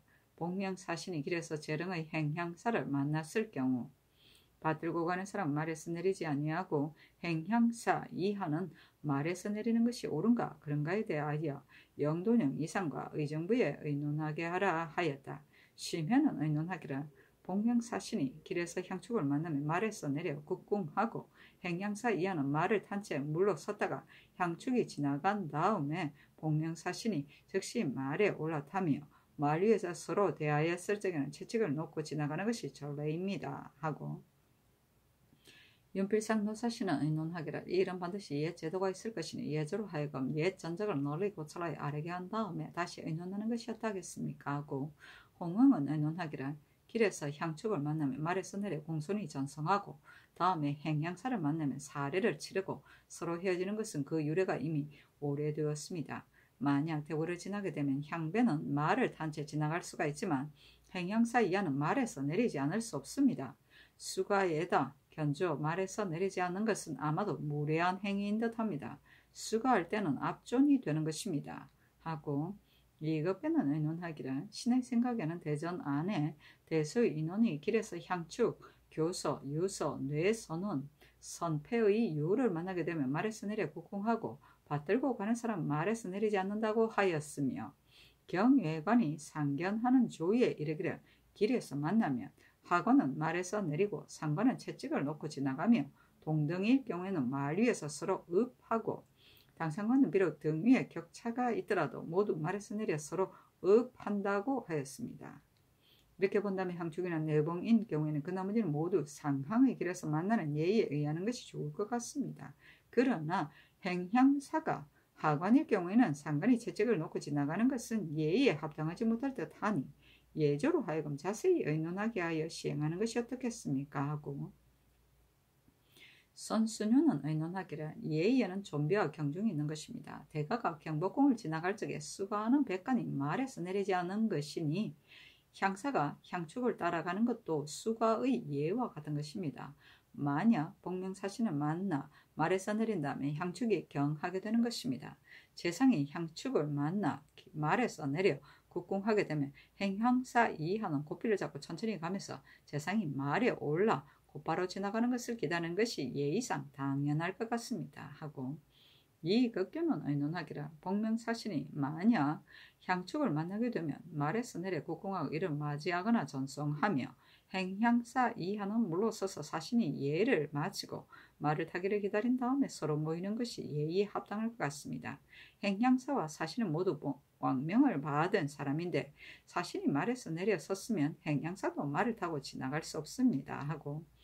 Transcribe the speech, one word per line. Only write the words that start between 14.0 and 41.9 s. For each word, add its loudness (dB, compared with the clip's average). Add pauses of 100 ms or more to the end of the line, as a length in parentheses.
하라." 0 (100)
하였다. -2 (300)
심해는 2
의논하기를, -2 (320)
복명사신이 0
길에서 -4
향축을 -2
만나면 0
말에서 0
내려 -2
국궁하고 -2 (380)
행향사 -2
이하는 2
말을 2
탄 -6
채 -4
물로 2
섰다가 -4 (320)
향축이 0
지나간 0
다음에 0 (240)
복명사신이 -2 (200)
즉시 -2
말에 2
올라타며 0 (380)
말 2
위에서 4
서로 0
대하였을 0
적에는 -2
채찍을 -2
놓고 -4
지나가는 -2
것이 -4
전례입니다. -6
하고 -6 (1700)
윤필상 0
노사신은 -2
의논하기를, -2
"이 -2
일은 0
반드시 -6
옛 -2
제도가 -2
있을 -8
것이니 -6
예조로 -2
하여금 -4
옛 0
전적을 -4
널리 -2
고찰하여 -6
아뢰게 -6